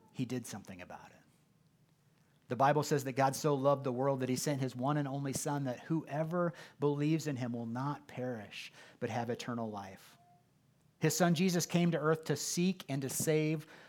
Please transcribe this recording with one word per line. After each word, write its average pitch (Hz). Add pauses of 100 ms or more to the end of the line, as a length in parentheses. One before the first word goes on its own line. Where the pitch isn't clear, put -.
(140)
He 131
did 117
something 98
about 80
it. - (1400)
The 123
Bible 139
says 143
that 131
God 135
so 151
loved 135
the 131
world 131
that 127
he 127
sent 139
his 131
one 139
and 143
only 139
Son, 143
that 127
whoever 160 (260)
believes 147
in 147
him 120
will 117
not 131
perish, 123 (280)
but 117
have 117
eternal 117
life. 98 (840)
His 156
Son 175
Jesus 175
came 175
to 165
earth 156
to 147
seek 185
and 139
to 135
save 156 (220)